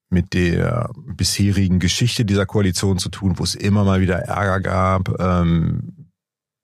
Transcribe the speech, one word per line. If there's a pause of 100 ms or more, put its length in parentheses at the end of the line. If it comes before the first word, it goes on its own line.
mit
der
bisherigen
Geschichte
dieser
Koalition
zu
tun,
wo
es
immer
mal
wieder
Ärger
gab.
Ähm, (560)